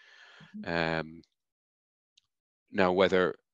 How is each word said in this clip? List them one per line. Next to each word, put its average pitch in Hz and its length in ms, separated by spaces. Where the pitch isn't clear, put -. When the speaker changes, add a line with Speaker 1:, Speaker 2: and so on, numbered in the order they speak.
Speaker 1:
Mm-hmm. 85 440
Speaker 2:
Um, 80 220
now, 95 200
whether, 90 420